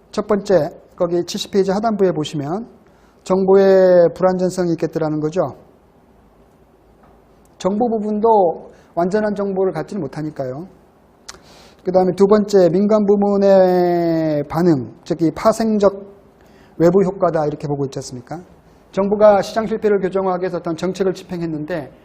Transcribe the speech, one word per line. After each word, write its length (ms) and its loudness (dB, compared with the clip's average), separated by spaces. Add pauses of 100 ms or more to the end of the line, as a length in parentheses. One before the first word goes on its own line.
(120)
첫 160 -6
번째, 440 2 (260)
거기 260 -2
칠십 280 -10
페이지 200 0
하단부에 400 0
보시면 560 -6 (560)
정보의 880 4
불완전성이 580 0
있겠더라는 500 -4
거죠. 200 -2 (2250)
정보 320 -2
부분도 840 0 (220)
완전한 420 -2
정보를 360 -2
갖지는 300 -8
못하니까요. 640 -10 (1200)
그 60 -2
다음에 240 2
두 100 4
번째, 400 4
민간 380 2
부문의 1400 2
반응, 420 0 (140)
즉 160 -6
이 100 0
파생적 580 0 (880)
외부 240 4
효과다 440 0
이렇게 200 -6
보고 200 -4
있지 140 -8
않습니까? 420 -14 (500)
정부가 500 2
시장 240 -6
실패를 360 -2
교정하기 400 -2
위해서 160 -4
어떤 180 -6
정책을 380 -2
집행했는데, 760 -8 (160)